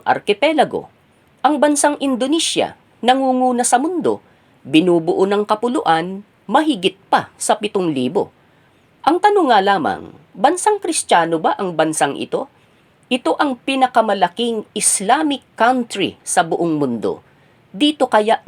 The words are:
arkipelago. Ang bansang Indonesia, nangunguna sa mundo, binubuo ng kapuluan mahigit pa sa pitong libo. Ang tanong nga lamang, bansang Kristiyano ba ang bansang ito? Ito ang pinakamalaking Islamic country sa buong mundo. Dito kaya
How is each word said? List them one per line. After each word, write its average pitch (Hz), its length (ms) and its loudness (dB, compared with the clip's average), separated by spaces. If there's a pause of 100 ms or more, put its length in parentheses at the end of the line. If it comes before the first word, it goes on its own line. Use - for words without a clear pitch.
arkipelago. 202 800 0 (560)
Ang 285 160 2
bansang 294 400 2
Indonesia, 262 800 -2 (180)
nangunguna 254 640 2
sa - 160 2
mundo, 262 480 -2 (400)
binubuo 170 640 2
ng 208 160 0
kapuluan 196 800 -2 (240)
mahigit 226 480 -2 (160)
pa 208 240 0
sa - 240 -2
pitong 190 320 -2
libo. 127 400 -4 (720)
Ang 349 160 2
tanong 392 320 4
nga 202 80 4
lamang, 127 540 -2 (180)
bansang 359 480 0
Kristiyano 170 560 0
ba 165 240 0
ang 180 160 -6
bansang 156 400 0
ito? - 320 -6 (640)
Ito 254 260 0
ang 277 240 -2
pinakamalaking 226 1120 0
Islamic 269 800 0
country 226 720 -2
sa - 160 0
buong 165 400 -2
mundo. 107 400 -4 (480)
Dito 294 400 0
kaya 214 380 2